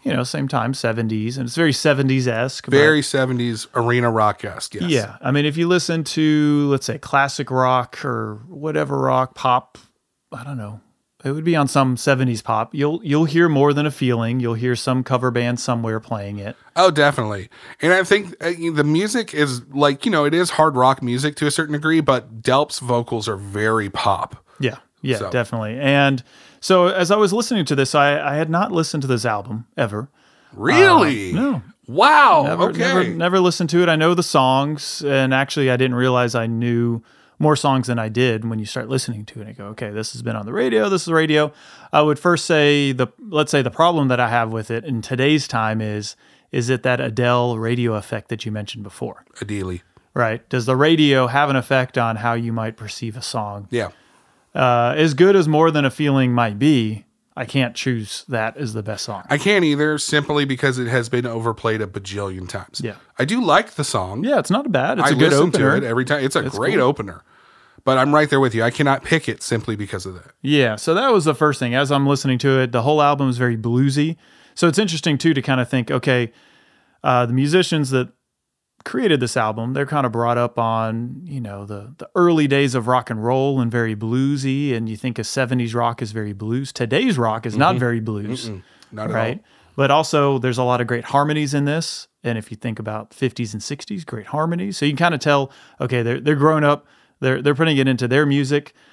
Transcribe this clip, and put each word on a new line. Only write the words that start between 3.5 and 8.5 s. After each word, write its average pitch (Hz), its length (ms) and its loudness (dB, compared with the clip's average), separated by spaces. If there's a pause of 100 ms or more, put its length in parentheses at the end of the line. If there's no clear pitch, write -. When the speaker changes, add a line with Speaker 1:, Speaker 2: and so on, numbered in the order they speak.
Speaker 2:
arena 120 340 2
rock-esque, 107 640 -2
yes. 101 100 -8
Speaker 1:
Yeah. 113 360 -2
I 131 100 -2
mean, 143 140 2
if 151 120 -2
you 170 100 0
listen 170 380 0
to, 151 640 2
let's 135 160 0
say, - 100 -4
classic 139 540 -2
rock 127 540 0
or 110 420 -6
whatever 151 500 -4